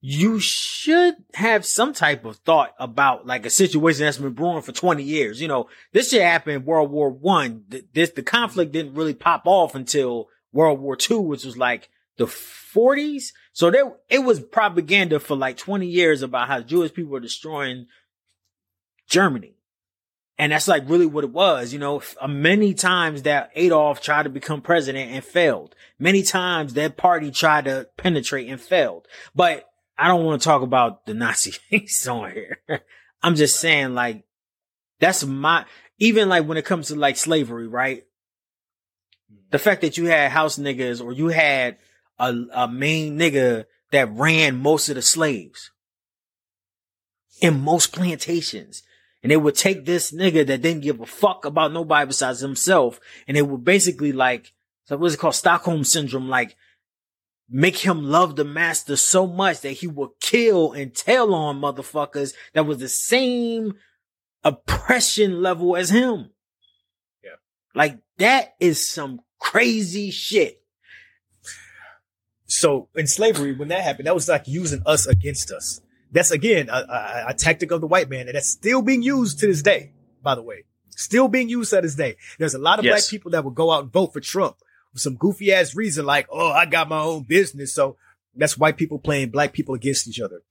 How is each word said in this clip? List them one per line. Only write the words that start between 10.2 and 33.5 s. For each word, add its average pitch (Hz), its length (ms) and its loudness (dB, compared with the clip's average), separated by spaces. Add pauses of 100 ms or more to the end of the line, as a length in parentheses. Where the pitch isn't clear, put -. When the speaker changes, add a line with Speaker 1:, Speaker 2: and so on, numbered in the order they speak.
Speaker 1:
World 147 260 4
War 135 160 -6
Two, 233 240 0
which 151 240 -4
was, 123 140 -14
like, 123 320 -2 (280)
the 113 100 0
forties. 277 1040 -2 (180)
So 170 200 2
there, 262 200 4 (180)
it 262 100 4
was 240 200 2
propaganda 175 800 0
for, 147 160 -4
like, 131 220 -4
twenty 190 300 -4
years 170 340 2
about 123 260 -2
how 131 140 -4
Jewish 160 320 -2
people 160 180 -8
were 135 80 -6
destroying 127 680 -10 (1200)
Germany. 156 480 0 (840)
And 151 160 0
that's, 151 160 -2
like, 143 180 2
really 170 180 4
what 147 200 -2
it 120 60 -6
was, 139 420 0
you 143 60 -10
know, 143 180 -4
f-, - 240 -12
uh, 135 80 -6
many 180 440 2
times 165 500 0
that 143 320 -2
Adolf 156 460 4
tried 151 220 0
to 147 60 -4
become 139 320 -8
president 135 500 -2
and 135 140 -10
failed. 131 500 0 (240)
Many 190 240 4
times 175 520 -2
that 151 200 -2
party 165 360 2
tried 151 340 2
to 135 320 -4
penetrate 139 500 -2
and 131 140 -12
failed. 117 440 -2 (300)
But 160 300 2 (320)
I 151 100 2
don't 175 160 4
wanna 156 140 0
talk 147 240 4
about 123 440 0
the 107 80 -8
Nazis - 960 -4
<laughs> - 0 -
on 110 240 -6
here. - 280 -12 (640)
I'm 170 140 2
just 147 240 2